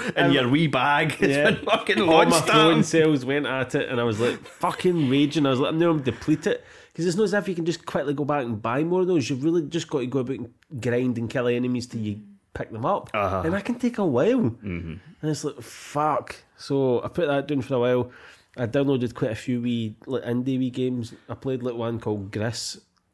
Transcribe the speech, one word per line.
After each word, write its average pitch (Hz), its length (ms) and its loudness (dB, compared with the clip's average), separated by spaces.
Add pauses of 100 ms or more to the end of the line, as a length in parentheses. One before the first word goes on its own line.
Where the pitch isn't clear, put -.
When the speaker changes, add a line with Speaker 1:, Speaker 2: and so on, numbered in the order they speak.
(160)
Speaker 1:
in 147 100 4
Speaker 2:
Um, - 60 6
Speaker 1:
your 131 160 2
wee 151 200 4
bag 143 440 2
<laughs> - 60 -8
has - 120 2
Speaker 2:
yeah. 147 200 4
Speaker 1:
been - 140 -2
fucking 208 360 0
Speaker 2:
All 196 60 2
my 165 60 6
Speaker 1:
launched 165 360 6
at 208 60 2
Speaker 2:
phone 165 240 6
Speaker 1:
him. 156 60 6
Speaker 2:
cells 156 400 4
went 139 220 -2
at 131 280 -2
it, 143 140 0
and 123 120 -2
I 120 40 2
was, 110 160 0
like, 120 260 0
fucking 175 640 0
raging. 143 360 2
I 135 40 4
was 127 100 2
like, 143 120 0
"I'm 160 80 0
now 170 140 4
depleted." 151 640 0 (340)
'Cause 165 120 -4
it's 170 100 0
not 214 80 2
as 196 100 0
if 196 140 0
you 190 80 -2
can 170 100 -4
just 165 200 -4
quickly 147 280 -2
go 143 100 -2
back 147 200 0
and 113 180 -4
buy 123 220 0
more 175 160 0
of 180 80 0
those. 151 220 2
You've 131 140 -4
really 165 180 2
just 156 260 -6
got 147 120 -2
to 123 60 -2
go 131 140 -2
about 127 160 -4
and 117 160 -10 (280)
grind 123 380 0
and 117 120 -2
kill 127 180 -2
enemies 123 380 0
till 117 140 -8
you 107 200 -4 (320)
pick - 200 -10
them 110 120 -6
up. 190 300 -2
Speaker 1:
Uh-huh. 98 300 0
Speaker 2:
And 165 100 0
that 202 100 -2
can 240 120 -4
take 240 220 -2
a 202 60 0
while. 170 360 2
Speaker 1:
Mm-hmm. 90 540 -4 (280)
Speaker 2:
And 151 80 -2
it's 151 140 -4
like, 135 180 -8
fuck. - 720 -4 (220)
So 131 480 0
I 113 40 -6
put 165 200 -2
that 139 180 0
down 143 160 -2
for 139 120 -4
a 127 40 2
while. 123 320 2 (460)
I 123 100 -4
downloaded 131 480 0
quite 127 160 -2
a 110 60 -6
few 123 260 -4
wee, 117 320 -2 (120)
like, 127 180 -4
indie 123 340 -2
wee 127 120 -2
games. 127 440 -4 (140)
I 117 60 -10
played, 131 280 -6
like, 123 140 -4
one 117 240 -4
called 104 320 -4
Gris. 117 480 -6 (340)